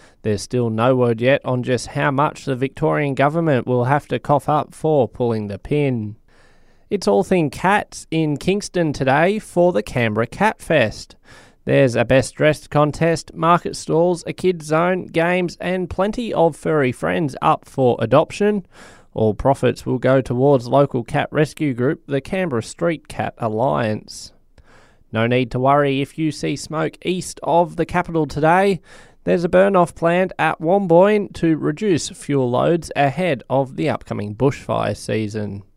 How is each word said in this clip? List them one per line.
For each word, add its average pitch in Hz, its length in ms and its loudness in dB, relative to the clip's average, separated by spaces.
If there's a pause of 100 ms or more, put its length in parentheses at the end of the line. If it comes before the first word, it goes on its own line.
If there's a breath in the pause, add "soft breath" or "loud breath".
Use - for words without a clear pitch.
(200 soft breath)
There's 104 220 -2
still 123 260 -2
no 113 260 2
word 120 260 2
yet 131 240 2
on 127 200 -2
just 123 240 -2
how 147 220 -2
much 143 340 -2
the 135 100 -4
Victorian 143 600 -2
government 147 520 0
will 123 180 0
have 139 240 0
to 127 120 -4
cough - 280 0
up 147 260 -2
for 147 340 2
pulling 110 400 -2
the 101 100 -8
pin. 127 580 -2 (760 soft breath)
It's 196 180 -2
All 202 160 4
Thing 170 260 2
Cats - 600 -2
in 156 240 0
Kingston 175 560 -2
today 151 480 0
for 180 320 2
the 202 100 -2
Canberra 113 460 -2
Cat - 320 -2
Fest. - 560 -2 (480 loud breath)
There's 131 320 2
a 117 80 2
best 123 320 2
dressed 147 340 0
contest, 151 640 0
market 165 400 0
stalls, 170 520 0
a - 60 -6
kids 175 340 -2
zone, 170 400 0
games 175 540 -2
and 180 300 -4
plenty 214 420 -4
of 165 220 2
furry 151 380 0
friends 165 500 -4
up - 240 0
for 127 320 0
adoption. 170 680 0 (480 loud breath)
All 110 180 2
profits 131 540 0
will 127 120 -2
go 131 220 2
towards 127 480 2
local 135 360 2
cat 143 280 -4
rescue 147 400 -2
group, 123 340 -2
the 139 140 -2
Canberra 160 420 -4
Street - 460 -6
Cat - 300 -6
Alliance. 117 960 -4 (800 soft breath)
No 113 160 0
need 123 260 0
to 127 60 -4
worry 139 420 2
if - 180 -8
you 156 120 -2
see 151 240 -6
smoke 156 500 -6
east 180 380 -6
of 160 340 0
the 170 100 0
capital 170 400 -2
today. 170 540 2 (440 loud breath)
There's 175 200 2
a 180 40 -2
burn-off 185 460 4
planned 175 440 0
at 156 220 -2
Womboyne 190 720 4
to 165 220 2
reduce 151 540 -2
fuel 135 400 -2
loads 147 440 0
ahead 143 540 0
of 131 280 -2
the 117 120 -2
upcoming 107 480 -6
bushfire 113 600 -2
season. 107 640 -6 (140)